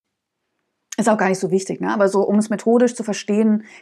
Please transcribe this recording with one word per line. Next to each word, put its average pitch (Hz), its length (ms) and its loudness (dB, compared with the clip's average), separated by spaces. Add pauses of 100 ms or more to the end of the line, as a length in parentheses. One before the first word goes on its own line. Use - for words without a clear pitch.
(960)
Ist 226 100 0
auch 214 100 2
gar 190 120 0
nicht 185 100 -2
so 185 100 -4
wichtig, 190 300 -2
ne? 190 140 -4
Aber 202 160 2
so, 196 120 0
um 202 180 2
es 214 100 -2
methodisch 233 440 2
zu 226 100 -10
verstehen, 214 600 0 (180)